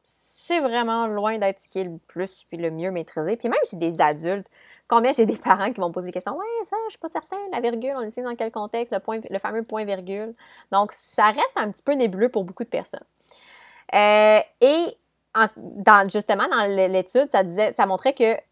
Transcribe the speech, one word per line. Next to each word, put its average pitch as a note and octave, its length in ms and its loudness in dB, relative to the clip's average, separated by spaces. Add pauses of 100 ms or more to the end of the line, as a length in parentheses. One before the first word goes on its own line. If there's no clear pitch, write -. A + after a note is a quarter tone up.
c'est - 580 -6
vraiment A#3 460 0
loin G#3+ 320 -2
d'être G3 220 -2
ce - 100 -20
qui F#3+ 100 -6
est F#3+ 40 -4
le E3 220 -12
plus - 380 -10
puis E3+ 140 -14
le E3+ 120 -4
mieux E3 200 -6
maîtrisé. E3+ 460 -4
Puis A#3 120 -6
même D4+ 100 0 (100)
chez F#3+ 80 -12
des E3 260 -2
adultes, D#3+ 440 -2 (400)
combien A#3+ 260 4
j'ai A#3+ 120 4
des G#3+ 140 0
parents G3+ 340 0
qui G#3 80 -10
vont F3 100 -2
poser F3+ 180 -8
des F3+ 40 -10
questions ? « A#3 240 -6
Ouais, F#4 80 -8 (240)
ça, G4+ 80 -6 (100)
je A4 40 -10
suis - 80 -18
pas E4 100 -8
certain, F4 300 -10 (120)
la B3+ 100 -6
virgule, A#3+ 360 -4
on B3+ 40 -8
l'utilise A#3+ 280 -8
dans A#3+ 80 -8
quel A3+ 160 -6
contexte ? » A#3 420 -6
Le G3 60 -2
point, A3 280 -6
le G3 100 -6
fameux G#3+ 240 -6
point A3 240 -6
virgule. G3+ 480 -8 (360)
Donc, G#3 220 2
ça - 360 0
reste C#4 280 -2
un G#3+ 140 -2
petit - 120 -14
peu C#4+ 120 0
nébuleux A3+ 340 0
pour G#3 160 -4
beaucoup F#3 200 -10
de - 40 -12
personnes. - 320 -8 (920)
Euh, G#3+ 460 8 (200)
et D#4 380 4 (380)
en, A3 100 4 (100)
dans, G3+ 520 4
justement, G#3 400 -2
dans C4 120 0
l-, F#3+ 320 2
l'étude, F#3 400 0
ça G3+ 100 4
disait, F#3+ 300 0
ça G#3+ 140 2
montrait G3 260 0
que A3+ 240 2 (160)